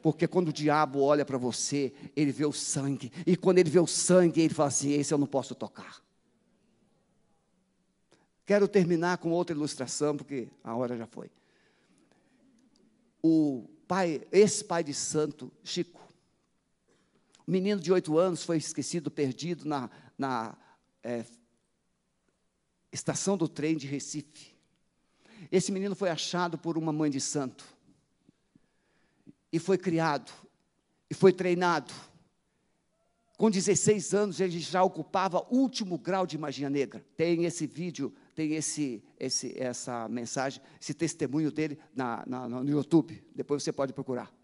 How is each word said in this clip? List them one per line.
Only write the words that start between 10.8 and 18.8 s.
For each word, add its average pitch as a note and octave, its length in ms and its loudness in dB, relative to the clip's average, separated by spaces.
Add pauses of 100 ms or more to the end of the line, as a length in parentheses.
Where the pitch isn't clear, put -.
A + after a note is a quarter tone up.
já A2+ 120 -8
foi. - 220 -16 (1900)
O D3+ 460 2 (200)
pai, F3 340 0 (100)
ex-pai F3+ 520 4
de C#3+ 100 -6
santo, D3+ 580 -4 (120)
Chico, - 380 -6 (1500)
menino F#3+ 300 0
de E3 100 0
oito E3+ 260 4
anos F3 280 2
foi E3+ 100 0
esquecido, D3 560 -4